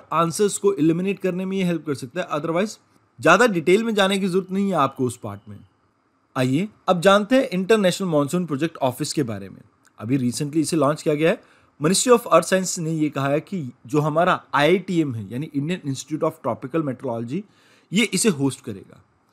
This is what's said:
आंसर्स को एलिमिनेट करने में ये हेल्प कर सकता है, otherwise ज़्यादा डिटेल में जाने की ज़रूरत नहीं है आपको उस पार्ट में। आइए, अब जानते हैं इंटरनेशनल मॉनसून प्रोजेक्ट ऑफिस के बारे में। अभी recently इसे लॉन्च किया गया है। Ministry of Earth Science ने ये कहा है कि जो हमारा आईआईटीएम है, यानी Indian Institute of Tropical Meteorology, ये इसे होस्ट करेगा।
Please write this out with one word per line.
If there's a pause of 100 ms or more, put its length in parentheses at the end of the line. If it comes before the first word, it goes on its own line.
(140)
आंसर्स
को
एलिमिनेट
करने
में
ये
हेल्प
कर
सकता
है,
otherwise (420)
ज़्यादा
डिटेल
में
जाने
की
ज़रूरत
नहीं
है
आपको
उस
पार्ट
में। (800)
आइए, (180)
अब
जानते
हैं
इंटरनेशनल
मॉनसून
प्रोजेक्ट
ऑफिस
के
बारे
में। (380)
अभी
recently
इसे
लॉन्च
किया
गया
है। (420)
Ministry
of
Earth
Science
ने
ये
कहा
है
कि (160)
जो
हमारा (100)
आईआईटीएम
है,
यानी
Indian
Institute
of (160)
Tropical
Meteorology, (520)
ये
इसे
होस्ट
करेगा। (300)